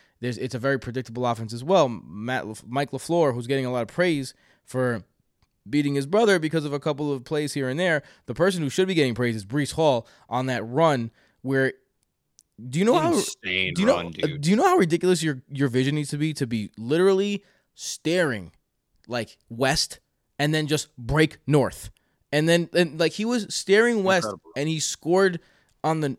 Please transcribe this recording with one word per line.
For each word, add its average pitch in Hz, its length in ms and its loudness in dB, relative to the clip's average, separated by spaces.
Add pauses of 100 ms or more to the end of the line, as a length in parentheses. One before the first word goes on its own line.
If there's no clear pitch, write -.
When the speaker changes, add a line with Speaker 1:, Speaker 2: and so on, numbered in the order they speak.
(200)
Speaker 1:
there's, 120 160 -4
it's 127 200 -6
a - 20 -4
very 135 220 0
predictable 120 440 -8
offense 113 280 -4
as 120 100 -10
well. 160 260 4
Matt 107 600 -8
Laf-, 107 180 -14
Mike 131 240 -4
LaFleur, 156 420 0
who's 117 140 -6
getting 135 200 -2
a 123 40 -4
lot 123 120 -2
of 113 60 -8
praise 160 460 -2 (300)
for 123 400 -2 (640)
beating 143 260 0
his 139 120 -2
brother 202 320 4
because 156 260 -2
of 147 80 -6
a 143 80 -4
couple 147 320 -4
of 131 100 -6
plays 151 300 -4
here 135 160 -2
and 131 100 -4
there, 165 240 0 (220)
the - 80 -8
person 175 300 0
who 139 80 -2
should 190 180 0
be 190 60 0
getting 135 200 2
praise 117 220 -2
is 104 80 -10
Breece 127 280 -4
Hall 139 340 2 (200)
on 127 200 -4
that 120 200 -4
run 127 440 2 (320)
where 135 320 0 (920)
do 131 100 -4
you 185 60 4
know 247 140 6
how 330 160 2
Speaker 2:
Insane 95 600 -2
Speaker 1:
do 175 80 -2
you 208 40 2
know, 247 100 6
Speaker 2:
run, 175 100 -4
Speaker 1:
uh, 170 40 -10 (160)
Speaker 2:
dude. 147 140 -4
Speaker 1:
do 151 100 0
you 208 60 4
know 294 100 4
how 370 100 4
ridiculous 175 460 2
your, 143 260 -4
your 139 200 0
vision 131 280 0
needs 147 140 -4
to 147 80 -6
be 156 160 -2
to 139 120 -4
be 110 320 -4
literally 190 640 2 (320)
staring, 143 800 -4 (560)
like, 113 280 -8 (120)
west 131 520 -2 (380)
and 147 160 0
then 156 120 0
just 143 300 -4
break 143 500 2
north 135 440 2 (420)
and 151 160 2
then, 170 240 4
and, 165 260 2
like, 160 140 2
he 208 120 -4
was 226 300 -2
staring 214 500 2
west 185 220 2
Speaker 2:
Incredible. 98 300 -8
Speaker 1:
and 143 120 -2
he 160 120 -2
scored 180 600 2 (420)
on 160 180 0
the, 139 180 -2